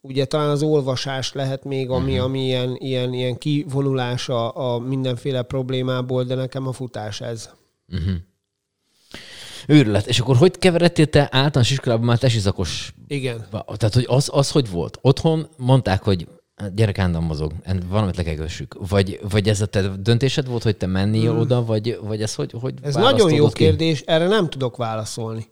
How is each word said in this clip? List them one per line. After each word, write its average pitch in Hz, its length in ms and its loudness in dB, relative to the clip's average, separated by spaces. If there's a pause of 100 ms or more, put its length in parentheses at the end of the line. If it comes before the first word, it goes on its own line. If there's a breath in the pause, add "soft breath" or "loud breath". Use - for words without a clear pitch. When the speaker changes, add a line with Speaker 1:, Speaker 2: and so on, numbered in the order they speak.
Speaker 1:
ugye 135 240 -2
talán 147 240 0
az 147 140 0
olvasás 135 680 -2
lehet 135 300 -4
még, 135 260 -4
ami, 131 240 0
Speaker 2:
Mhm. 131 100 0
Speaker 1:
ami 131 220 -2
ilyen, 127 340 -2
ilyen, 127 340 -4
ilyen 127 240 -4
kivonulás 139 920 -2
a, 123 440 -2
a 120 60 -2
mindenféle 131 640 -4
problémából, 127 840 -2
de 127 120 -4
nekem 131 320 -6
a 131 40 -4
futás 110 500 -10
ez. 117 280 -10 (360)
Speaker 2:
Mhm. 90 260 -4 (1600 loud breath)
Őrület. 107 400 6
És 120 120 0
akkor 127 160 2
hogy 175 220 6
keveredtél 170 480 4
te 147 140 4 (120)
általános 135 400 2
iskolában 117 340 0
már 120 120 4
tesizakos? 113 760 0 (140)
Speaker 1:
Igen. 127 440 -6
Speaker 2:
Ba-, - 140 -8 (120)
tehát, 107 160 2
hogy 123 140 4
az, 131 260 2
az 139 180 2
hogy 135 180 2
volt? 85 320 -4
Otthon 160 460 2 (100)
mondták, 123 460 2
hogy, 92 240 0 (280)
„Hát 98 200 -10
gyerek, 104 240 2
állandóan 87 240 0
mozog, 78 280 -4 (120)
en-, 90 260 -4
valamit 98 280 0
le 90 60 -2
kell 82 120 -2
kössük.” 80 400 -8 (140)
Vagy, 98 300 2 (100)
vagy 101 200 2
ez 101 120 0
a 107 40 2
te 98 220 -2
döntésed 117 600 0
volt, 120 160 -4
hogy 107 140 0
te - 80 -4
menni 101 400 0
Speaker 1:
Hmm. 135 140 2
Speaker 2:
oda, 127 260 2
vagy, 110 360 -2
vagy 107 200 -6
ez 107 140 -4
hogy, 147 160 -6 (100)
hogy 131 200 -6
Speaker 1:
Ez 143 140 -4
nagyon 254 220 4
jó - 80 -
Speaker 2:
választódott 110 280 4
ki? - 100 2
Speaker 1:
kérdés, 160 380 4
erre 165 260 2
nem 196 220 2
tudok 131 280 -6
válaszolni. 113 760 -6